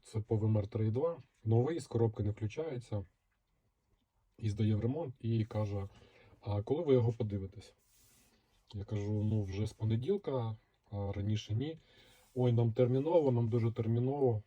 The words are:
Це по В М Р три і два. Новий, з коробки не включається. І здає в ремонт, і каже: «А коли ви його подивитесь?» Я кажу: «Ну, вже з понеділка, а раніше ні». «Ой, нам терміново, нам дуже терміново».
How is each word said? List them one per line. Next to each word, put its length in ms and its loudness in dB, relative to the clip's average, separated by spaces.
Це 160 -6
по 180 0
В 80 0
М 120 2
Р 100 0
три 200 -2
і 40 0
два. 320 -2
Новий, 360 2
з 80 -14
коробки 360 0
не 60 0
включається. 760 -6
І 120 -2
здає 260 2
в 40 2
ремонт, 400 -2
і 260 0
каже: 420 -4
«А 200 -2
коли 220 -2
ви 100 4
його 200 4
подивитесь?» 600 -6
Я 100 -8
кажу: 400 -2
«Ну, 200 0
вже 220 -4
з 80 -6
понеділка, 840 -2
а 200 -4
раніше 440 -2
ні». 220 -4
«Ой, 160 4
нам 220 4
терміново, 580 4
нам 180 2
дуже 220 2
терміново». 760 0